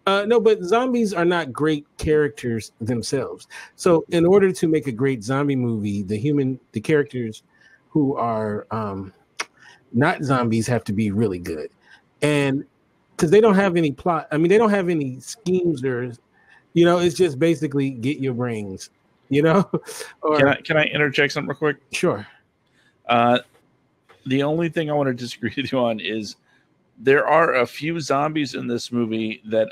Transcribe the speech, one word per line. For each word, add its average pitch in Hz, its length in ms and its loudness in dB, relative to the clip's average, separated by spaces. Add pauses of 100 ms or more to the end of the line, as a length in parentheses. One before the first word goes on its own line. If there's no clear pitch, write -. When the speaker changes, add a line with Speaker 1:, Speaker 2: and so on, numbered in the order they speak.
Speaker 1:
uh, 196 220 0
no, 233 140 4
but 208 220 4
zombies 233 500 2
are 170 100 0
not 170 300 0
great 151 320 -2 (120)
characters 147 840 -2
themselves. 117 640 -6 (300)
So 170 320 2
in 170 160 2
order 190 260 4
to 180 160 -2
make 156 200 0
a 139 40 -2
great 123 320 -4
zombie 135 320 -2
movie, 104 480 -2
the 104 140 -4
human, 135 420 -2 (140)
the 110 80 -6
characters 131 600 -2 (460)
who 143 300 0
are, 110 540 -4
um, 98 420 -8 (800)
not 151 300 0
zombies 120 440 0
have 120 180 0
to 107 80 -6
be 104 180 -2
really 98 280 -2
good. 82 300 -10 (520)
And 143 440 0 (500)
'cause 160 160 0
they 202 80 8
don't 214 160 6
have 190 220 2
any 156 160 2
plot, 160 360 -4
I 151 80 -2
mean, 170 120 4
they 202 80 6
don't 226 140 4
have 190 180 0
any 135 320 -4
schemes 175 640 -2
or, 123 260 -4 (640)
you 165 100 6
know, 175 140 6
it's 175 180 0
just 165 220 0
basically 143 540 0
get 127 260 -4
your 131 160 -4
brains, 110 560 -6 (400)
you 143 140 2
know? 165 260 4 (280)
<laughs> - 260 -18
Or 151 160 2
Speaker 2:
Can 139 80 6
I, 143 80 2
can - 200 -4
I 151 100 4
interject 147 460 0
something 151 180 -6
real 139 80 -8
quick? 147 200 -2 (140)
Speaker 1:
Sure. 110 340 -2 (840)
Speaker 2:
Uh, 120 320 4 (840)
the 131 180 0
only 160 260 -2
thing 156 200 -4
I 147 40 -2
wanna 139 200 0
disagree 120 400 -8
<laughs> - 40 -10
with 135 140 -6
you 135 80 -2
on 117 200 0
is 104 360 -6 (640)
there 135 300 4
are 156 280 4
a 120 120 2
few 165 320 -6
zombies 147 560 -2
in 123 120 -6
this 120 240 -4
movie 113 540 -2
that 110 260 0